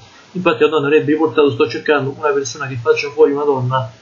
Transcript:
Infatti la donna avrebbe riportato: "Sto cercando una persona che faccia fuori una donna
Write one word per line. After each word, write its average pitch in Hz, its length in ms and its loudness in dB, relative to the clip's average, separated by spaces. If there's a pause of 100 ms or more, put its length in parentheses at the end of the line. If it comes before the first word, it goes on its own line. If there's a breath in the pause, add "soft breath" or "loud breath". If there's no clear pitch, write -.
(320 loud breath)
Infatti 170 320 0
la 151 60 4
donna 151 180 0
avrebbe 147 240 2
riportato: 151 400 2
"Sto 147 160 0
cercando 143 500 -2
una 147 120 -2
persona 139 380 -4
che 131 140 -8
faccia 147 280 0
fuori 151 240 2
una 143 100 -2
donna 127 480 -2 (100)